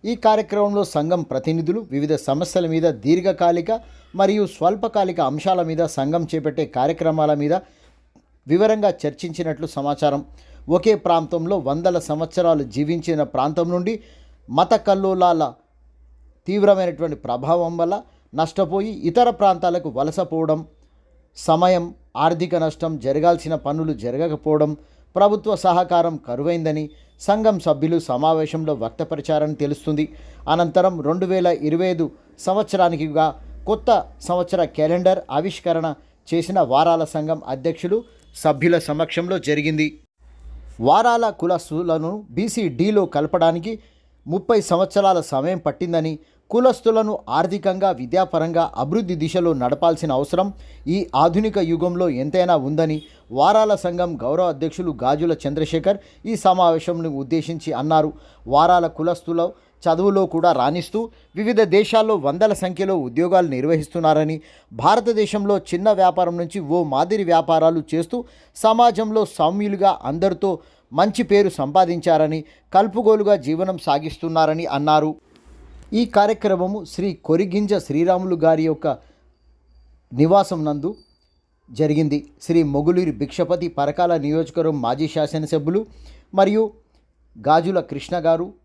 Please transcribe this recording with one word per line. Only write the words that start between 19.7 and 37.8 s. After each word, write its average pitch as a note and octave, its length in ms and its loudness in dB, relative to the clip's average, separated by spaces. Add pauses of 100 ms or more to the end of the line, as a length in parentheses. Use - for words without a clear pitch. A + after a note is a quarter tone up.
వలసపోవడం, D#3+ 600 -2 (800)
సమయం, F3 480 2 (400)
ఆర్థిక E3 300 0
నష్టం, D#3+ 360 -2 (140)
జరగాల్సిన D#3+ 500 0
పనులు D#3 380 -4 (100)
జరగకపోవడం, D3+ 680 -2 (420)
ప్రభుత్వ G#3 400 2
సహకారం E3+ 600 2 (120)
కరువైందని D#3 560 -2 (380)
సంఘం G#3+ 440 2
సభ్యులు D#3+ 320 0 (100)
సమావేశంలో D#3 760 0
వ్యక్తపరిచారని D3+ 800 -4
తెలుస్తుంది. D3 440 -2 (480)
అనంతరం F3 420 2 (120)
రెండు F3+ 240 0
వేల F3+ 160 2 (200)
ఇరవై E3+ 260 0
ఐదు D#3+ 120 -2 (420)
సంవత్సరానికిగా E3 800 0 (420)
కొత్త F3+ 200 0 (380)
సంవత్సర F3+ 360 0 (120)
క్యాలెండర్ F3+ 460 2 (160)
ఆవిష్కరణ E3 560 -4 (340)
చేసిన E3+ 320 0 (140)
వారాల E3 320 4 (100)
సంఘం D#3 260 -4 (140)
అధ్యక్షులు, E3+ 440 -4 (360)